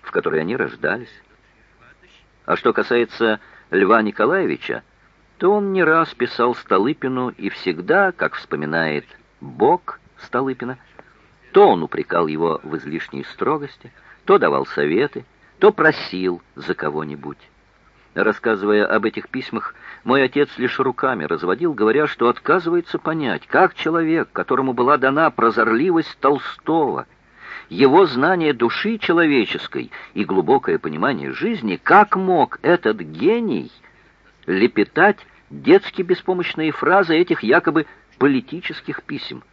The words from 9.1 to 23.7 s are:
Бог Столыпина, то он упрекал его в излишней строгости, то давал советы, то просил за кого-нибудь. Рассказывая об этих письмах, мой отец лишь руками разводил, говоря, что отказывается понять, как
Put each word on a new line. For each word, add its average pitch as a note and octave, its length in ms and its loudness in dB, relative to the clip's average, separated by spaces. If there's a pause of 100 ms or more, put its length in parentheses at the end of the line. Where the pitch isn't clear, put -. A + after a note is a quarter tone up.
Бог A#2+ 580 -2 (200)
Столыпина, B2+ 600 -6 (760)
то G3 180 8
он F2 120 0
упрекал E2+ 440 -2
его D#2 360 -2
в D#2 140 -10
излишней D2 480 -10
строгости, - 680 -8 (340)
то - 120 6
давал C#2 280 2
советы, F#2+ 580 -2 (340)
то G3+ 140 6
просил F#2 720 0 (120)
за D#2 200 -6
кого-нибудь. D2 640 -8 (720)
Рассказывая G#2 720 0
об A2 200 0
этих G#2+ 220 -6
письмах, - 460 -10 (300)
мой C3 180 4
отец C#3 360 0
лишь B2 200 -4
руками B2+ 460 -2
разводил, F2+ 480 -2
говоря, A2+ 340 2
что A#2+ 220 0
отказывается E3+ 680 0
понять, D3+ 480 -4
как E3 280 2